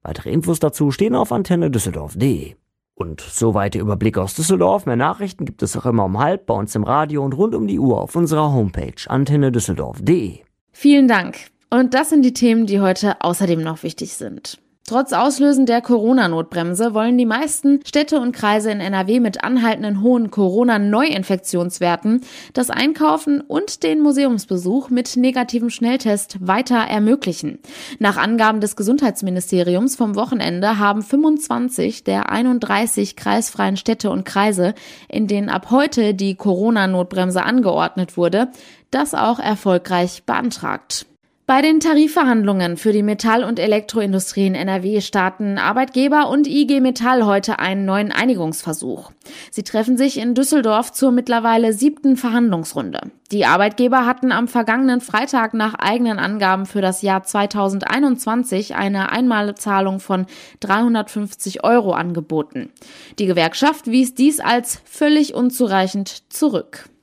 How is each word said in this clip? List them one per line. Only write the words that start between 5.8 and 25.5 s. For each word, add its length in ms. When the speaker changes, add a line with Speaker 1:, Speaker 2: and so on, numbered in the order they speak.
Speaker 1:
immer 180
um 160
halb 280
bei 60
uns 220
im 80
Radio 400
und 80
rund 240
um 100
die 140
Uhr 220
auf 160
unserer 340
Homepage 560
antenne 460
düsseldorf 460
punkt 100
de. 300
Speaker 2:
Vielen 340
Dank. 300
Und 240
das 160
sind 140
die 100
Themen, 320
die 160
heute 400
außerdem 400
noch 220
wichtig 320
sind. 440
Trotz 260
Auslösen 540
der 140
Corona-Notbremse 1120
wollen 200
die 120
meisten 580
Städte 340
und 120
Kreise 400
in 80
N 160
R 100
W 140
mit 240
anhaltenden 580
hohen 300
Corona-Neuinfektionswerten 1900
das 180
Einkaufen 680
und 420
den 180
Museumsbesuch 880
mit 260
negativem 540